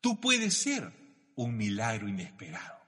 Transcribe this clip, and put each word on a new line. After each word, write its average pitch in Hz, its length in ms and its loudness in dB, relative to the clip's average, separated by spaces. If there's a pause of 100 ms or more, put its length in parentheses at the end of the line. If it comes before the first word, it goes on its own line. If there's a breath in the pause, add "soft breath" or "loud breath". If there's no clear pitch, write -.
Tú 233 180 2
puedes 233 360 4
ser 247 360 0 (440)
un 120 220 -2
milagro 107 500 0
inesperado. 90 800 -8